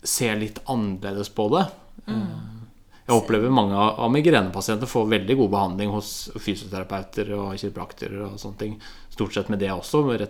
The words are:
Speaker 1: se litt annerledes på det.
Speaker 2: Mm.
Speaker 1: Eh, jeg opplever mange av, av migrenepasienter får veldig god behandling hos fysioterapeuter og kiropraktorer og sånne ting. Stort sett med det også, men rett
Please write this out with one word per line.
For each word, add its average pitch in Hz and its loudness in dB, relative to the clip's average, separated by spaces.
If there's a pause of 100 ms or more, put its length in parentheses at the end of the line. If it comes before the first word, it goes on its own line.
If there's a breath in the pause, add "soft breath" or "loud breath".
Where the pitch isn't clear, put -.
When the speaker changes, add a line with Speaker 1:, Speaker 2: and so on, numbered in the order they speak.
Speaker 1:
se 113 0
litt 107 -4
annerledes 101 -2
på 107 0
det. 165 2 (360)
Speaker 2:
Mm. 214 -2
Speaker 1:
Eh, 190 -4 (800 soft breath)
jeg 117 6
opplever 110 2
mange 104 4
av, 107 4
av 117 2
migrenepasienter 113 4
får 110 2
veldig 107 2
god 104 4
behandling 98 0
hos - -6
fysioterapeuter 101 -6
og 98 -4
kiropraktorer - -8
og 101 -10
sånne 101 -12
ting. 107 -6 (300 loud breath)
Stort - -2
sett 101 -2
med 104 0
det 98 0
også, 117 0
men 120 2
rett 101 -2